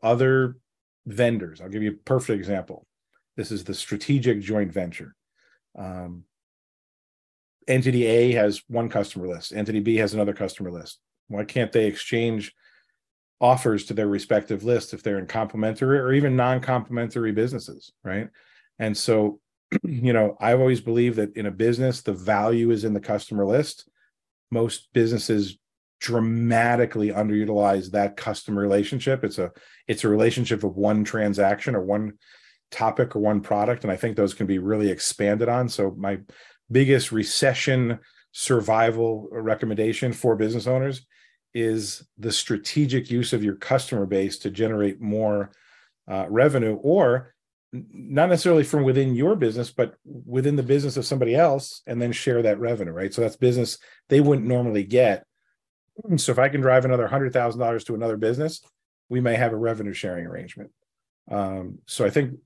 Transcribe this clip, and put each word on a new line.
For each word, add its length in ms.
other 540
vendors. 540
I'll 80
give 140
you 100
a 120
perfect 340
example. 480
This 140
is 140
the 100
strategic 680
joint 320
venture. 420
Um, 480
entity 360
A 260
has 360
one 200
customer 400
list, 240
entity 280
B 160
has 160
another 220
customer 360
list. 280
Why 160
can't 280
they 140
exchange 680
offers 460
to 80
their 140
respective 560
lists 280
if 100
they're 160
in 80
complementary 720
or 140
even 240
non-complementary 960
businesses, 600
right? 240
And 180
so, 440
<clears throat> 200
you 300
know, 280
I've 200
always 200
believed 360
that 200
in 100
a 40
business, 520
the 100
value 580
is 140
in 80
the 80
customer 460
list. 420
Most 420
businesses 640
dramatically 1080
underutilize 840
that 240
customer 440
relationship. 640
It's 140
a, 140
it's 180
a 40
relationship 560
of 120
one 280
transaction 720
or 80
one 320
topic 460
or 40
one 200
product. 440
And 80
I 40
think 200
those 180
can 120
be 120
really 320
expanded 580
on. 200
So 280
my 220
biggest 420
recession 840
survival 960
recommendation 840
for 240
business 300
owners 400
is 520
the 120
strategic 800
use 220
of 100
your 140
customer 500
base 320
to 120
generate 500
more, 500
uh, 220
revenue, 480
or 580
n-, 180
not 360
necessarily 340
from 220
within 320
your 180
business, 360
but 240
within 500
the 80
business 340
of 80
somebody 300
else, 540
and 120
then 120
share 300
that 180
revenue, 320
right? 200
So 80
that's 160
business 420
they 120
wouldn't 260
normally 380
get. 400
So 140
if 80
I 100
can 120
drive 240
another 240
hundred 240
thousand 280
dollars 240
to 100
another 220
business, 460
we 120
may 140
have 180
a 40
revenue 360
sharing 340
arrangement. 440
Um, 560
so 180
I 60
think 240